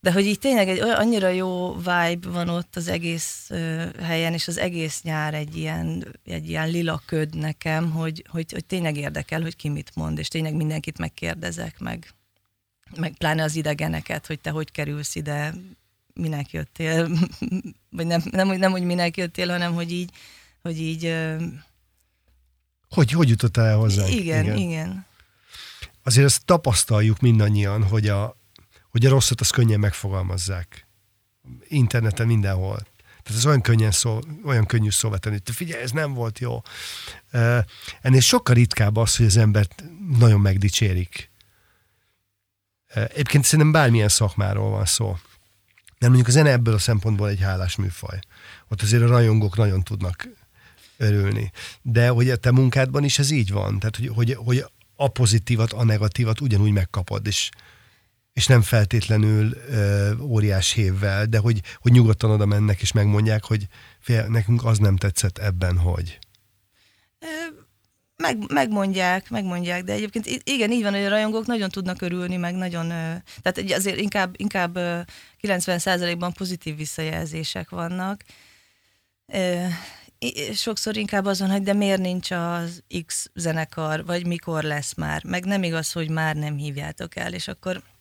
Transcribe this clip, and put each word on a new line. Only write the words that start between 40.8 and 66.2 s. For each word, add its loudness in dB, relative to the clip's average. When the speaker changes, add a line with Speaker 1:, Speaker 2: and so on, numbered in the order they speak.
Speaker 2:
Ö, -2
egyébként 2
szerintem 6
bármilyen 6
szakmáról 0
van -2
szó. -2
Mert 6
mondjuk 6
a 8
zene 6
ebből 2
a 2
szempontból 0
egy -2
hálás -2
műfaj. -6
Ott -4
azért 4
a 6
rajongók 4
nagyon 4
tudnak -6
örülni. 0
De 4
hogy 4
a 2
te 2
munkádban 4
is 0
ez 2
így 2
van? 0
Tehát, -4
hogy, -4
hogy, 0
hogy -2
a 0
pozitívat, 2
a -2
negatívat 2
ugyanúgy 4
megkapod, -2
és, -2
és 0
nem 8
feltétlenül, 2
ö, 2
óriás 0
hévvel, 0
de 2
hogy, 2
hogy 4
nyugodtan 6
oda 2
mennek, 2
és -2
megmondják, 2
hogy -2
fél, 0
nekünk 0
az 2
nem 4
tetszett -2
ebben, 0
hogy. -2